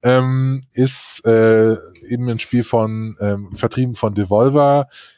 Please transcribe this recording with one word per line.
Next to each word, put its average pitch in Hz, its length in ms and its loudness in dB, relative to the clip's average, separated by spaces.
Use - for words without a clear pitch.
Ähm, 131 600 0
ist, - 560 -2
äh, 110 460 4
eben 123 200 -4
ein 113 100 -4
Spiel 120 240 -2
von, 110 560 -4
ähm, 101 340 -4
vertrieben 123 400 -4
von 107 220 -4
Devolver. 135 720 2